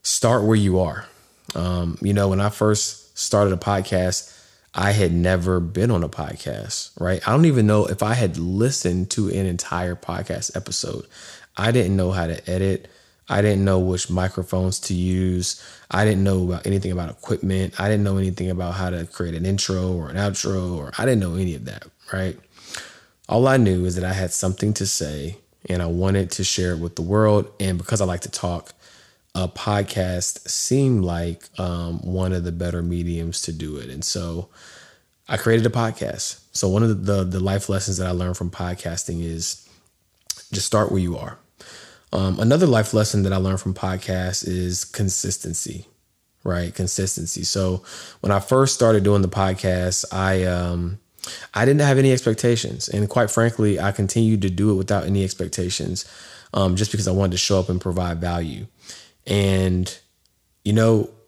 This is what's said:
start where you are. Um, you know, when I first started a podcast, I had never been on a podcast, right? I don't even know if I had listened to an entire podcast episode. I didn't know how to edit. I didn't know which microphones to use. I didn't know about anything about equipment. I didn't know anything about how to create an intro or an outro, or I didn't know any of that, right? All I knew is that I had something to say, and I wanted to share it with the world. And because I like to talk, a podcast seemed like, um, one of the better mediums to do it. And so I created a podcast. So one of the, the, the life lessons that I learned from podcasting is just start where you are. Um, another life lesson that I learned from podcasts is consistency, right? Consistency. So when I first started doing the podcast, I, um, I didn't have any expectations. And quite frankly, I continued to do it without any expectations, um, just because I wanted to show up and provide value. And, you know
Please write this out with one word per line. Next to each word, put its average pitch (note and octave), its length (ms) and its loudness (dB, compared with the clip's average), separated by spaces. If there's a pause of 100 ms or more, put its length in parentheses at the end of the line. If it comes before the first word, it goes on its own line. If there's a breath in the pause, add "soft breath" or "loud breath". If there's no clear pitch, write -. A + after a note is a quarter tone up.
start A#2 420 2
where A2 120 6
you F#2+ 240 4
are. E2+ 240 -2 (500 loud breath)
Um, F2 480 -2
you G2+ 100 2
know, G2+ 160 4
when F#2+ 120 2
I G2+ 80 2
first - 680 0
started G2+ 380 2
a - 20 0
podcast, F#2 760 -2 (420 loud breath)
I G2+ 160 2
had G2+ 220 4
never F2 480 2
been F2+ 320 0
on F2 100 2
a D2+ 60 -2
podcast, - 840 -10 (100)
right? F2+ 260 -2
I A2 40 -2
don't C#3+ 140 6
even C3 220 6
know G#2+ 200 4
if - 160 -2
I A2 120 2
had G2+ 240 0
listened F#2 720 0
to G2+ 180 -2
an F#2+ 180 -2
entire F2 480 -4
podcast - 640 -8
episode. - 500 -8 (500 loud breath)
I G#2 140 0
didn't G2 260 4
know F#2 140 2
how F#2 160 -2
to E2 240 -6
edit. F#2+ 380 0 (400 soft breath)
I G2+ 140 0
didn't G2+ 220 4
know F#2+ 160 4
which F#2 300 -2
microphones F#2 720 -2
to - 140 -4
use. F#2 680 0 (300 loud breath)
I G2 140 2
didn't G2+ 180 4
know F#2+ 220 2
about F2+ 220 -4
anything F#2+ 260 0
about E2+ 180 -4
equipment. F#2+ 680 -4
I F#2+ 80 0
didn't G#2 160 2
know G2 140 0
anything F#2 320 -2
about F2+ 240 -4
how F#2+ 160 -4
to E2+ 160 -6
create E2+ 280 -6
an E2 120 -4
intro F#2+ 460 0
or E2+ 160 -4
an - 80 -8
outro, F#2+ 600 -2
or C#2+ 200 -8
I - 80 -2
didn't B2 160 4
know F2+ 140 -2
any F2+ 220 -2
of A#1 80 -12
that, - 200 -14 (280)
right? F#2+ 260 -4 (920 loud breath)
All A#2+ 200 4
I C3 80 6
knew F#2+ 280 4
is F2+ 120 0
that F2+ 80 -2
I F#2 80 -2
had F#2 200 -2
something G2 420 0
to G2 120 -2
say, D2+ 520 -6 (300)
and F2+ 140 -2
I F2 40 -2
wanted F#2 460 2
to F#2 120 -4
share F2+ 280 0
it E2 60 -4
with E2 160 -6
the F2 80 -6
world. G#2 560 4
And F#2+ 200 -2
because G2+ 220 -2
I G2 40 2
like F2+ 160 -2
to - 100 -12
talk, - 420 -6 (640 soft breath)
a F#2 140 -2
podcast F#2 1000 -2
seemed B2+ 560 2
like, E2+ 380 -4 (160)
um, E2+ 440 -4
one F#2 300 -2
of F2+ 120 -2
the F2 80 -4
better F2 300 -4
mediums E2+ 600 -4
to E2+ 100 -8
do D2+ 240 -8
it. C#2 140 -12
And D2 140 -10
so F2 440 -6 (800 loud breath)
I - 80 -2
created A2+ 300 4
a A2+ 40 4
podcast. - 680 -4 (120)
So - 160 0
one G2+ 160 4
of A2+ 40 4
the, A2 60 2
the, G2 300 0
the F2+ 160 -2
life G2 280 -2
lessons F#2+ 280 -2
that F#2 100 -2
I F2+ 60 -2
learned F2+ 240 -2
from F2 140 -6
podcasting E2+ 760 -6
is E2 440 -8 (840 soft breath)
just G2 140 -4
start G#2 260 2
where F#2+ 80 2
you F2 180 -2
are. - 200 -12 (720 loud breath)
Um, F#2 260 0
another C#3+ 280 4
life A2+ 280 2
lesson G#2+ 300 2
that F#2+ 80 0
I F#2+ 40 0
learned F#2+ 240 0
from F#2 140 -4
podcasts F#2 720 -4
is F2+ 380 -2
consistency, - 1000 -4 (580)
right? F2 280 -2
Consistency. - 720 -4
So F#2 400 0 (380 loud breath)
when - 100 -2
I G2+ 80 4
first C3 360 4
started A2 280 6
doing G2+ 180 6
the F#2+ 80 2
podcast, F#2 840 0
I, F#2+ 320 2
um, F2 540 -2 (540 loud breath)
I A2 140 2
didn't C#3+ 160 6
have C#3 160 6
any C3+ 140 6
expectations. A#2+ 760 0
And G#2 220 0
quite A#2 200 2
frankly, A2+ 500 2
I G2 120 0
continued A2 500 2
to F#2+ 80 2
do G2+ 200 2
it G2+ 60 4
without F#2+ 280 0
any G2 200 2
expectations, F2+ 840 -6 (480 loud breath)
um, F#2+ 220 4
just G#2 140 0
because G#2 180 -2
I F#2 40 2
wanted F#2+ 200 2
to F2+ 60 -2
show G2 200 2
up F2+ 100 0
and F2+ 120 -2
provide F2 380 -4
value. E2+ 480 -4 (600 loud breath)
And, F#2+ 720 2 (680)
you G#2 80 0
know A2+ 380 4 (180)